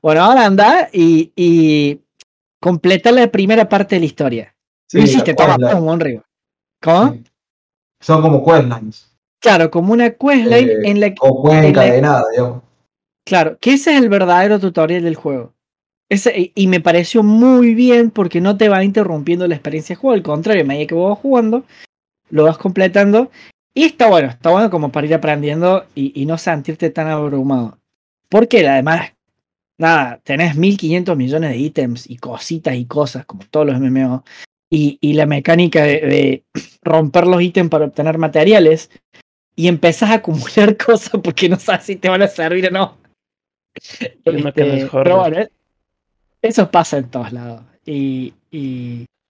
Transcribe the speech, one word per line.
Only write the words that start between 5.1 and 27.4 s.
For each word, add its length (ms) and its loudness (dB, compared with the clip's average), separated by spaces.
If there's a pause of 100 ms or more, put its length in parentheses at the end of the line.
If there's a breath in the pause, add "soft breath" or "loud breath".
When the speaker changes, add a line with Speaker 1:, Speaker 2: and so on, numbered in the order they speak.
Speaker 2:
la 60 -2
Speaker 1:
toma, 200 2
Speaker 2:
questline. 220 0
Speaker 1:
pum, 100 -2
un 120 -2
reward. 240 -6 (580)
¿Cómo? 300 2
Speaker 2:
Sí. 120 -16 (760)
Son 220 0
como 220 2
questlines. 680 0 (300)
Speaker 1:
Claro, 320 2
como 200 0
una 180 2
questline 600 2
Speaker 2:
Eh, 200 -2
Speaker 1:
en 100 0
la 80 2
que, 120 -6
Speaker 2:
o 220 2
quests 140 4
Speaker 1:
en 60 6
la 60 6
Speaker 2:
encadenadas, 640 2
digamos. 320 -4 (640)
Speaker 1:
Claro, 340 0
que 120 2
ese 240 2
es 40 4
el 80 2
verdadero 520 2
tutorial 420 -2
del 140 -4
juego. 360 -8 (560)
Ese, 300 -2
y, 160 -4
y 140 0
me 120 2
pareció 420 0
muy 520 4
bien 360 2
porque 300 -4
no 160 0
te 120 2
va 160 2
interrumpiendo 640 -2
la 100 -2
experiencia 380 -10
de 60 -16
juego. 140 0
Al 80 -2
contrario, 400 -2
a 40 -2
medida 200 -6
que 80 -8
vos 160 0
vas 80 -4
jugando, 460 -2 (680 soft breath)
lo 140 2
vas 120 2
completando. 760 0 (440 soft breath)
Y 100 0
está 240 2
bueno, 200 2
está 220 -4
bueno 200 2
como 200 -4
para 160 -6
ir 80 0
aprendiendo 680 -2 (100)
y, 240 -8
y 60 -4
no 140 -6
sentirte 500 -6
tan 200 -6
abrumado. 720 -4 (520)